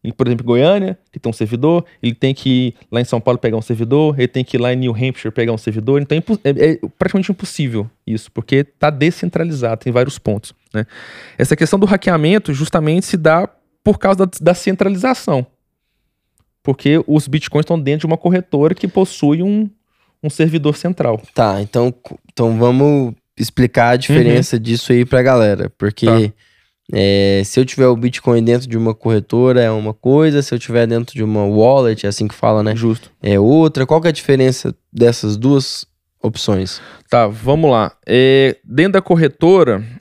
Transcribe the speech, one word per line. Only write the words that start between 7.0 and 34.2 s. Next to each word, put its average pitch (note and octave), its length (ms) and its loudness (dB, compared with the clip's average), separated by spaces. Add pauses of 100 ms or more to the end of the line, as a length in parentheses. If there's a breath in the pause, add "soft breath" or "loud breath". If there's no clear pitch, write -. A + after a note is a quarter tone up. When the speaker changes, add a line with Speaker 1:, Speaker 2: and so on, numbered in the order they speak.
Speaker 1:
impossível B2 560 -6 (200)
isso, A2 240 -8
porque C3+ 320 -2
tá - 260 -2
descentralizado, D3+ 960 -4
tem B2 100 -4
vários B2 240 0
pontos, - 360 -6 (200)
né? G#2+ 140 -4 (500 loud breath)
Essa C3+ 180 2
questão E3 220 0
do G3+ 80 2
hackeamento F#3 680 0
justamente D#3 540 0
se - 120 -4
dá D#3+ 300 2 (360)
por G#3 160 2
causa F#3+ 260 2
da, F3+ 60 -6 (100)
da F3 140 4
centralização. F#3+ 920 -2 (1200)
Porque C#3+ 420 0
os D3+ 220 0
bitcoins D3+ 360 -2
estão E3+ 160 -2
dentro C#3+ 220 -2
de - 60 -6
uma D#3+ 100 0
corretora F3 560 0
que - 140 -6
possui E3+ 560 0
um, G#3 260 -2 (540)
um D3+ 60 -4
servidor D3+ 460 0
central. B2 460 -4 (140)
Speaker 2:
Tá, G2+ 260 0
então, A#2+ 300 -2
cu-, - 260 -18 (140)
então A#2 260 0
vamos C3 560 2 (240)
explicar A#2+ 520 0
a B2 80 4
diferença B2+ 580 2
Speaker 1:
Uhum. A2+ 60 -2
Speaker 2:
disso A#2 300 -4
aí B2 140 4
pra B2+ 160 2
galera. G#2+ 560 2
Porque, G#2 280 -4
Speaker 1:
Tá. A2 280 2 (600)
Speaker 2:
é, G2 520 2
se - 140 -2
eu C3 60 2
tiver B2+ 220 0
o B2 80 4
Bitcoin A#2+ 480 0
dentro A#2+ 240 0
de A#2 100 -6
uma A2 180 -2
corretora, A#2+ 640 2
é A2+ 80 2
uma G#2+ 240 -4
coisa. C#3+ 480 2
Se C3 140 -6
eu A#2 40 -4
tiver A#2 280 0
dentro A#2 260 -4
de A2 100 -6
uma G#2+ 220 -2
wallet, A2 600 2
é G2+ 40 -2
assim G#2+ 180 -4
que G#2 60 -8
fala, A2 300 0
né? G#2+ 120 -2
Speaker 1:
Justo. A2+ 360 -4 (100)
Speaker 2:
É G2+ 180 2
outra. C#3 460 4
Qual D#3+ 160 2
que E3+ 60 0
é - 20 4
a D#3 40 -2
diferença C3 600 0 (180)